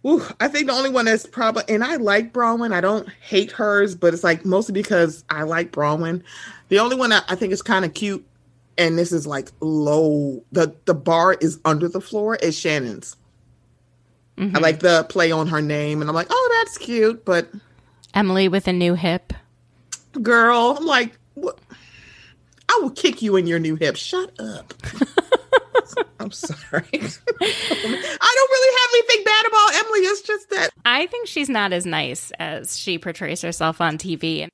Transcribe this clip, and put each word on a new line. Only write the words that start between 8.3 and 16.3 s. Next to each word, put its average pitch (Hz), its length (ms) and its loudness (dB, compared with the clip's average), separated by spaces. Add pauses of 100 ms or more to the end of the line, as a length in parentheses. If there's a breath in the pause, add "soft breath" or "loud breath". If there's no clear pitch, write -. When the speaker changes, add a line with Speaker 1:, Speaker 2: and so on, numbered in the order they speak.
Speaker 1:
and 165 220 2
this 175 120 0
is, 156 140 -2
like, 139 340 -8
low, 147 920 0
the, 160 240 0 (100)
the - 80 2
bar 165 460 2
is 156 260 -2
under 160 220 0
the 185 140 -6
floor, 220 340 -4
is 160 240 -2
Shannon's. 139 560 -4 (1200)
Speaker 2:
Mm-hmm. 190 200 -2
Speaker 1:
I - 20 2
like 160 200 4
the 165 300 4
play 170 220 2
on 160 160 0
her 156 140 -2
name, 151 400 -2
and 147 80 -4
I'm 156 60 -2
like, 165 160 0